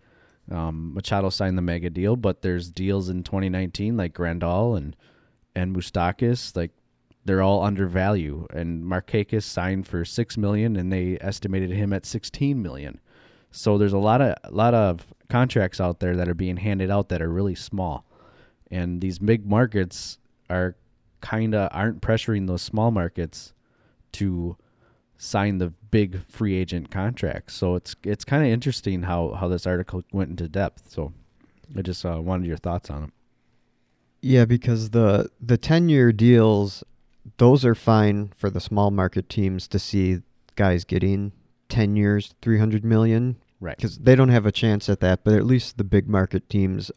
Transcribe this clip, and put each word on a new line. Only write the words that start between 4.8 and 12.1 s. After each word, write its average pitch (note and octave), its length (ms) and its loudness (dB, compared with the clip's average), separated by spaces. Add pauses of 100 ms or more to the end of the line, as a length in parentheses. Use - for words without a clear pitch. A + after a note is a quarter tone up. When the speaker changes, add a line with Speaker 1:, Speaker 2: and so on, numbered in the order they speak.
Speaker 1:
and F#2 200 -2
Moustakas, F#2 800 -2
like, E2+ 180 -6 (520)
they're F#2+ 180 2
all F#2+ 220 2
undervalued. F#2 880 -2
And E2 320 -6
Markakis G2+ 600 -2
signed F#2+ 440 -4
for E2+ 160 -4
six - 320 -6
million, G#2+ 400 0
and F#2 160 -2
they F#2 300 -2
estimated F#2+ 480 -4
him G2 240 -2
at F#2 120 -4
sixteen C#3 560 -4